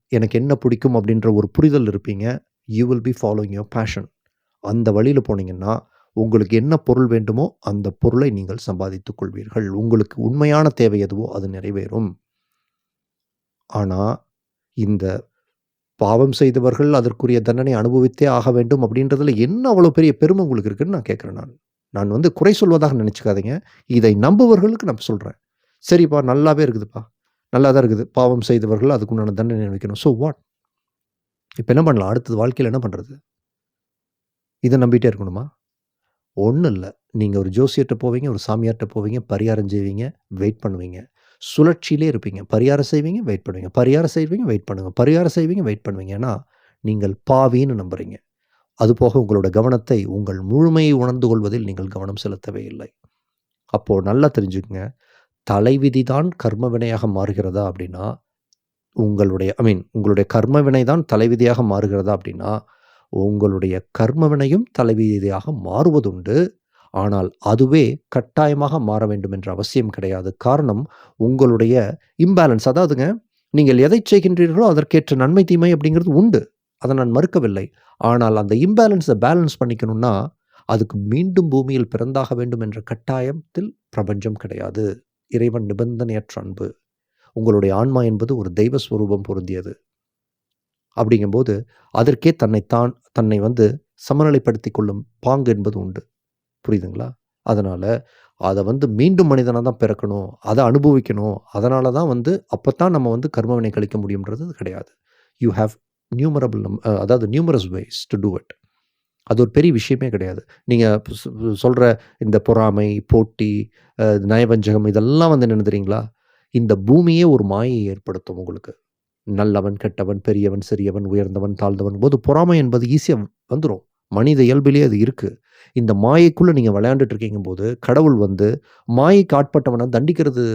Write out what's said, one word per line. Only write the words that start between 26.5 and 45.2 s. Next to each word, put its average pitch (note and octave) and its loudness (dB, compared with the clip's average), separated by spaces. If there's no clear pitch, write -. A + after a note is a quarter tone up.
இருக்குதுப்பா, A2 -6
நல்லா C3+ 6
தான் C3+ 6
இருக்குது, A2 0
பாவம் B2 2
செய்தவர்கள் A2 2
அதுக்குண்டான G#2+ -4
தண்டனை A2 -4
அனுபவிக்கணும். G2+ -8
So D3 4
what?" D3 -4
இப்ப A2 -10
என்ன B2+ 4
பண்ணலாம்? A2+ 2
அடுத்தது A#2 -4
வாழ்க்கையில A#2+ -2
என்ன C3 -2
பண்றது? A#2+ -10
இதை B2+ 4
நம்பிட்டே B2 4
இருக்கணுமா? G2+ -6
ஒண்ணும் B2 2
இல்ல. F#2 -8
நீங்க G#2 -2
ஒரு F#2+ -2
ஜோசியர்ட்ட C3 0
போவீங்க, B2+ -4
ஒரு A2 -6
சாமியார்ட்ட A2+ -2
போவீங்க, G#2+ -6
பரிகாரம் G#2+ -2
செய்வீங்க, G2 -6
வெயிட் G2+ -4
பண்ணுவீங்க. F2+ -10
சுழற்சியிலே D#3 0
இருப்பீங்க. G2+ -6
பரிகாரம் C3+ 2
செய்வீங்க, D#3+ -2
வெயிட் A2 -6
பண்ணுவீங்க. F#2 -10
பரிகாரம் C#3 2
செய்வீங்க, E3 -4
வெயிட் G#2 -2
பண்ணுங்க. F#2+ -10
பரிகாரம் D#3 2